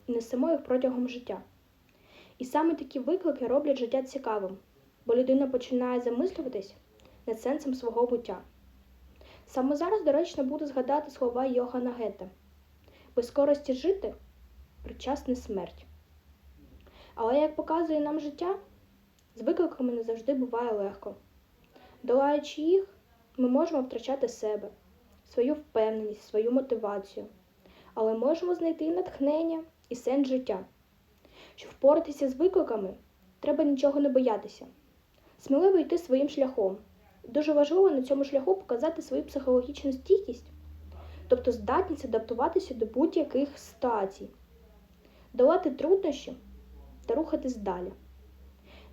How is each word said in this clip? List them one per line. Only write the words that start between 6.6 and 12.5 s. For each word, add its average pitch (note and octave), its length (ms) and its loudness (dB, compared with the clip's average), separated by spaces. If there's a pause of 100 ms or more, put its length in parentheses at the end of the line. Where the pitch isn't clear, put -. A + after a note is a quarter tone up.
над A3 160 -4
сенсом C4+ 320 -2
свого A#3 320 0
буття. A#3 360 -4 (1040)
Саме C#4 280 0
зараз F4+ 280 0
доречно D4 400 0
буде D4 240 -4
згадати C#4 440 -2
слова B3 340 -2
Йохана B3 460 -2
Гетте: G3+ 380 -8 (840)